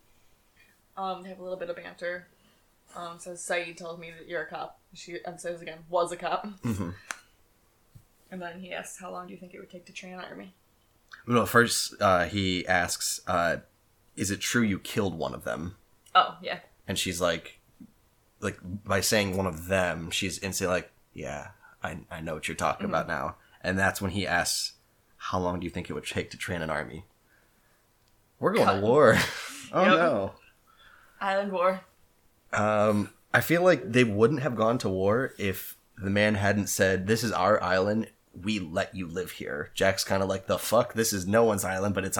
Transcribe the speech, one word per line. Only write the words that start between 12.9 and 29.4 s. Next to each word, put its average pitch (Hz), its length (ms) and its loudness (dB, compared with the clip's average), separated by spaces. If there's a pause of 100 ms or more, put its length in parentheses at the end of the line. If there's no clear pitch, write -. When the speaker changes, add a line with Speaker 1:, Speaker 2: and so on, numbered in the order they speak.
Speaker 2:
uh, 85 320 0 (580)
"Is 98 140 -2
it 95 100 -4
true - 220 2
you 98 160 0
killed 95 400 -2
one 67 160 -4
of 62 100 -12
them?" 71 320 -6 (380)
Speaker 1:
Oh, - 280 4
yeah. - 180 -8 (260)
Speaker 2:
And 95 120 -4
she's 90 220 -4
like, 85 380 -2 (840)
like, 98 220 -6
by 98 380 -2
saying 98 360 2
"one 95 100 2
of 85 220 -6
them," 87 420 0
she's 90 300 -4
instantly 92 340 -2
like, 87 180 -4 (220)
"Yeah, 73 340 -10 (340)
I, 82 160 -8 (120)
I 85 100 -10
know 80 140 -6
what 78 140 -8
you're 82 80 -6
talking 80 300 -2
Speaker 1:
Mm-hmm. - 80 -2
Speaker 2:
about 80 140 -2
now." 76 280 -6 (260)
And 95 160 0
that's 95 240 2
when 98 80 -2
he 92 160 -4
asks, - 460 0 (440)
"How - 220 -4
long 90 220 -2
do 90 40 -6
you 85 60 -6
think 90 180 -8
it 85 60 -8
would 76 120 -8
take - 260 -6
to - 40 -12
train - 240 -6
an 80 100 -4
army?" 78 340 -6 (1300)
We're 180 160 2
going 185 120 6
Speaker 1:
Cut. 98 140 4
Speaker 2:
to 101 60 2
war. 123 360 10
<laughs> - 60 -2 (460)